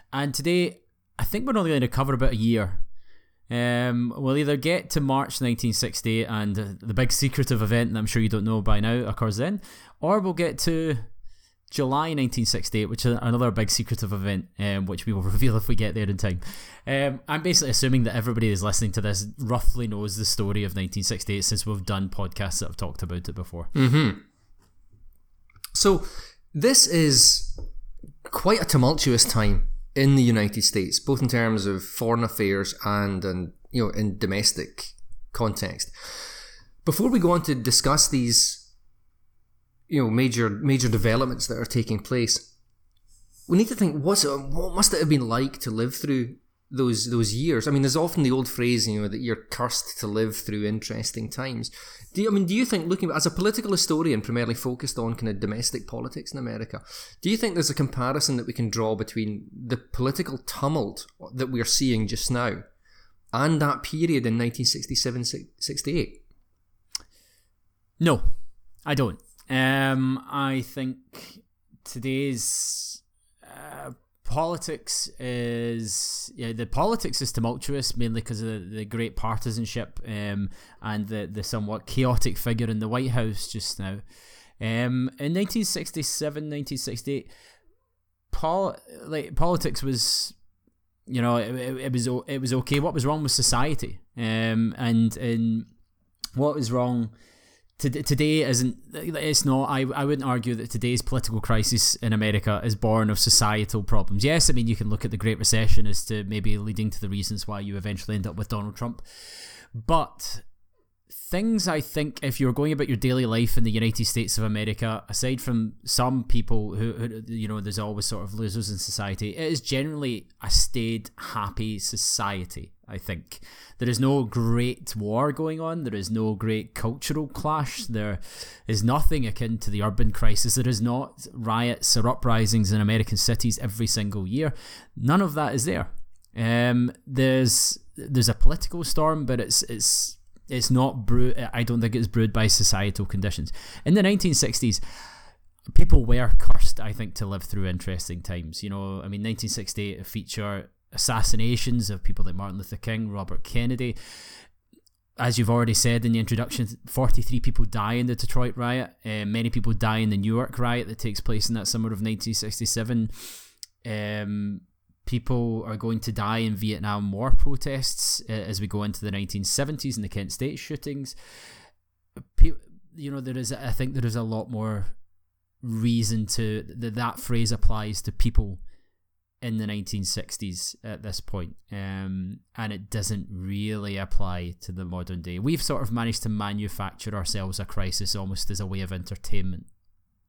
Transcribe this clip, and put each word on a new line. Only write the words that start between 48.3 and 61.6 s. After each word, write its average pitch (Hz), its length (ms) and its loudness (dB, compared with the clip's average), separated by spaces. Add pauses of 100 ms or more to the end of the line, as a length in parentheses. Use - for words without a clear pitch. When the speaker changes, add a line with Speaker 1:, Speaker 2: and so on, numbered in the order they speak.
Speaker 2:
old 127 180 0
phrase, 120 380 0
you 107 140 -2
know, 104 60 -2
that 104 140 -6
you're 117 280 -6
cursed - 500 -6
to 110 80 -4
live 107 280 -2
through 104 300 -4
interesting 110 640 -6
times. 127 420 -8 (420)
Do 190 80 -2
you, 220 80 2
I - 20 2
mean, 196 140 4
do 180 100 0
you 247 100 2
think, 180 220 -2
looking 180 240 -2
as 156 140 0
a 170 60 2
political 208 400 0
historian, 160 500 0
primarily 117 320 -2
focused 123 440 -6
on 117 180 -2
kind 113 140 -4
of 98 100 -4
domestic 110 480 -4
politics 123 460 -10
in 139 60 -10
America, 113 420 -10 (400)
do 170 80 -2
you 220 80 2
think 220 160 -2
there's 160 160 0
a 139 60 -4
comparison 135 600 0
that 120 100 -6
we 117 60 -8
can 117 160 -2
draw 110 260 -2
between 107 580 -6
the 123 240 -6
political 139 640 -4
tumult - 640 -4 (280)
that 127 180 -4
we're 117 120 -2